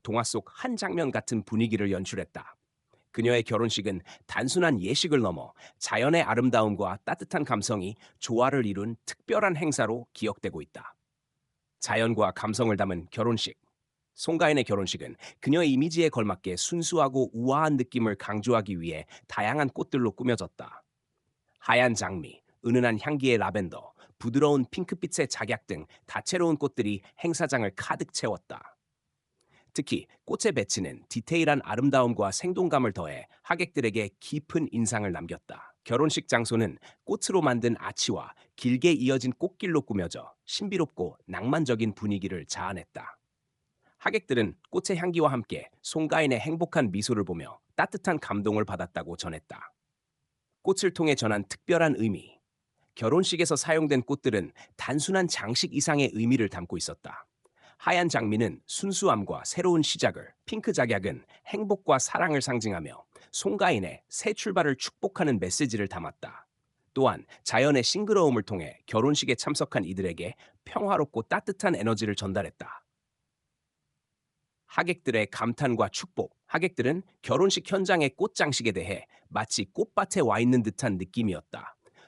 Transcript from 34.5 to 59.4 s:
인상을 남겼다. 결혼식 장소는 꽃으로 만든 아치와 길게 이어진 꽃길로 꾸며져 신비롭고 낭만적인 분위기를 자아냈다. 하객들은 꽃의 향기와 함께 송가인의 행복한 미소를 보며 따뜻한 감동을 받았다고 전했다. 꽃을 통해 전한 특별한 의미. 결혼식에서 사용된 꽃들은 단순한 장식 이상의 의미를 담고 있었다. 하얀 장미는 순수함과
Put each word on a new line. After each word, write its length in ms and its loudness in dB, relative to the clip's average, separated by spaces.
인상을 380 0
남겼다. 640 -10
결혼식 440 0
장소는 480 2
꽃으로 360 0
만든 380 0
아치와 560 -6
길게 360 2
이어진 400 0
꽃길로 480 -2
꾸며져 540 -6
신비롭고 800 -4
낭만적인 680 0
분위기를 500 -4
자아냈다. 760 -10
하객들은 580 0
꽃의 300 -2
향기와 340 2
함께 380 -6
송가인의 600 0
행복한 520 0
미소를 320 0
보며 340 -8
따뜻한 440 0
감동을 480 0
받았다고 500 -8
전했다. 540 -12
꽃을 300 2
통해 200 4
전한 300 0
특별한 540 2
의미. 420 -4
결혼식에서 600 2
사용된 460 2
꽃들은 500 -2
단순한 520 0
장식 460 -2
이상의 400 2
의미를 340 4
담고 300 -8
있었다. 480 -12
하얀 320 2
장미는 560 0
순수함과 800 0